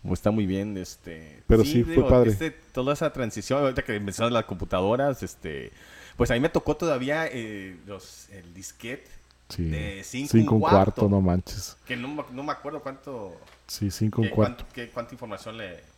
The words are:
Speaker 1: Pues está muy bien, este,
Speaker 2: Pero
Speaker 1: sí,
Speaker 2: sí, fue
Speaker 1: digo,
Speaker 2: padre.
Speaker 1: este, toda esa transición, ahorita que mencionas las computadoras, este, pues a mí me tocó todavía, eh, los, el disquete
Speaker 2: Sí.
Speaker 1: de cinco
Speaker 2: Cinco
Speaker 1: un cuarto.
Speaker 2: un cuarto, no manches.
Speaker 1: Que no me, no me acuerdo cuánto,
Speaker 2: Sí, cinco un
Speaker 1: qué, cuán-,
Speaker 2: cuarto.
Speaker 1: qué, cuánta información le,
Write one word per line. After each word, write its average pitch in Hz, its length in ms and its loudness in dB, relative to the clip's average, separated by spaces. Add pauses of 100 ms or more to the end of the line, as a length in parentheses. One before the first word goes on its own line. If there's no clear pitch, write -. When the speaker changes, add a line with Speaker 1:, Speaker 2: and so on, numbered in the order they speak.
Speaker 1:
Pues 92 160 -2
está 107 120 2
muy 107 160 2
bien, 98 300 -4
este, 80 680 -14
Speaker 2:
Pero 110 160 8
Speaker 1:
sí, 95 100 2
Speaker 2:
sí, 120 100 4
fue - 120 -2
Speaker 1:
digo, 131 140 6
Speaker 2:
padre. 123 220 8
Speaker 1:
este, 151 200 0
toda 131 420 -4
esa 151 200 -2
transición, 127 480 -2
ahorita 135 220 0
que 104 160 -4
mencionas 104 340 -2
las 117 120 2
computadoras, 104 760 0
este, 73 500 -10 (460)
pues 120 140 2
a - 20 4
mí 120 60 2
me 160 100 2
tocó 147 260 0
todavía, 147 560 -2
eh, 104 540 -10
los, - 460 -16
el 87 220 -20
disquete 113 540 -14 (420)
Speaker 2:
Sí. 87 200 -4
Speaker 1:
de 78 360 -6
cinco 135 260 -6
Speaker 2:
Cinco 110 240 6
Speaker 1:
un 107 60 4
cuarto. 101 160 6
Speaker 2:
un 95 80 8
cuarto, 104 240 2
no 98 120 4
manches. 92 640 -2
Speaker 1:
Que 123 120 -6
no 123 100 -8
me, 147 240 -8
no 127 100 -10
me 147 120 -6
acuerdo 147 280 -10
cuánto, 131 520 -12 (340)
Speaker 2:
Sí, 98 240 -4
cinco 110 300 0
un 107 80 2
Speaker 1:
qué, - 40 -6
cuán-, 110 220 4
Speaker 2:
cuarto. - 180 -14
Speaker 1:
qué, 120 160 -12
cuánta 120 240 -10
información 113 440 -12
le, 90 240 -12 (160)